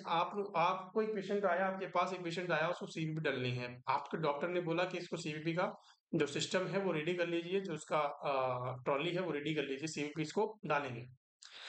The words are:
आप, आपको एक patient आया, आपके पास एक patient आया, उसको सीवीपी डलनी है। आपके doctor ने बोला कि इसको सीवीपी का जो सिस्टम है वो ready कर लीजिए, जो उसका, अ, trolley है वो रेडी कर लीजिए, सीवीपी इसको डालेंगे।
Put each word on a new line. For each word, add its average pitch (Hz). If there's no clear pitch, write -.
आप, 175
आपको 190
एक 214
patient 202
आया, 185
आपके 190
पास 180
एक 180
patient 170
आया, 156
उसको 180
सीवीपी 156
डलनी 127
है। 123
आपके 135
doctor 156
ने 180
बोला 165
कि 180
इसको 170
सीवीपी 160
का 196
जो 147
सिस्टम 170
है 175
वो 190
ready 160
कर 175
लीजिए, 170
जो 185
उसका, 151
अ, 147
trolley 147
है 175
वो 170
रेडी 147
कर 143
लीजिए, 135
सीवीपी 151
इसको 208
डालेंगे। 139